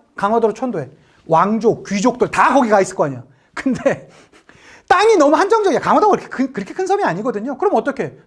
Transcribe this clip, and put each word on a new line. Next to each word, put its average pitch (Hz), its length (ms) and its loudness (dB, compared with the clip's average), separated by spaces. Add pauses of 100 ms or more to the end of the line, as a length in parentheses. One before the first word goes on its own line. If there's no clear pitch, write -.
(160)
강화도로 220 380 0
천도해. 208 360 -6 (360)
왕족, 196 640 2
귀족들 202 420 -2
다 - 240 2
거기 254 160 4
가 208 120 4
있을 190 140 -4
거 185 100 0
아니야. 127 180 -8 (320)
근데 - 540 -4 (400)
<laughs> - 380 -20
땅이 415 300 4
너무 294 180 4
한정적이야. 370 440 2
강화도가 320 360 2
그렇게 - 140 -6
큰, 262 240 -6
그렇게 196 200 -8
큰 370 120 -6
섬이 392 180 -2
아니거든요. 214 540 -4
그럼 403 180 0
어떡해? 226 380 -4 (120)